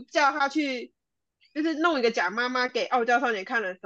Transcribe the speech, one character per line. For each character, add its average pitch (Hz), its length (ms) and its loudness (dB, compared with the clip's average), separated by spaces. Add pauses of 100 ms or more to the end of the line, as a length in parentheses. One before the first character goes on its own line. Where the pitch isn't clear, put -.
叫 294 260 2
他 277 160 0
去， 269 460 -4 (600)
就 302 80 -4
是 320 140 0
弄 311 240 2
一 - 20 0
个 233 80 4
假 202 200 -2
妈 233 180 -4
妈 254 200 0
给 226 180 -2
傲 247 180 0
娇 240 160 2
少 247 120 0
年 196 120 -4
看 233 180 -2
的 185 140 -6
时 - 100 -20